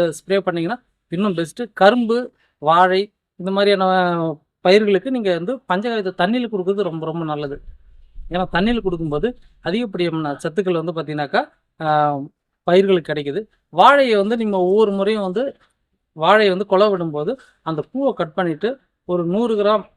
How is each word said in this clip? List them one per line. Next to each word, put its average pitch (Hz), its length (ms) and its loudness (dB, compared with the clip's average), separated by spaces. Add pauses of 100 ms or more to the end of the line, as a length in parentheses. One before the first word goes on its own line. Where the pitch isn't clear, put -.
(120)
ஸ்ப்ரே 190 280 -4
பண்ணீங்கன்னா 175 380 -4 (340)
இன்னும் 185 240 -2
பெஸ்ட். 165 260 -6 (120)
கரும்பு, 226 440 4 (440)
வாழை 180 400 4 (380)
இந்த 185 120 -6
மாதிரியான 196 340 2 (760)
பயிர்களுக்கு 202 500 4
நீங்க 220 220 -2
வந்து 175 200 -4 (140)
பஞ்சகாவியத்தை 202 480 -4
தண்ணியில 226 340 0
கொடுக்கறது 196 340 -2
ரொம்ப 160 220 -6
ரொம்ப 160 200 -6
நல்லது. 147 320 -6 (720)
ஏன்னா 180 200 -2
தண்ணியில 220 320 0
கொடுக்கும்போது 165 460 -4 (380)
அதிகப்படியான 175 720 -4
சத்துக்கள் 170 440 -2
வந்து 165 140 -4
பாத்தீங்கன்னாக்கா, 151 480 -4 (380)
ஆஹ், 151 420 2 (460)
பயிர்களுக்கு 185 420 4
கிடைக்குது. 151 320 -4 (320)
வாழையை 240 440 6
வந்து 202 200 0
நீங்க 214 220 -2
ஒவ்வொரு 196 320 4
முறையும் 196 360 -2
வந்து 190 160 -4 (720)
வாழையை 196 320 4
வந்து 190 160 -2
கொலை 196 220 4
விடும்போது 170 440 -2 (340)
அந்த 160 160 -4
பூவை 262 320 -4
கட் 165 220 -6
பண்ணிட்டு 175 340 -2 (380)
ஒரு 175 180 -2
நூறு 220 300 -2
கிராம் 208 300 0 (120)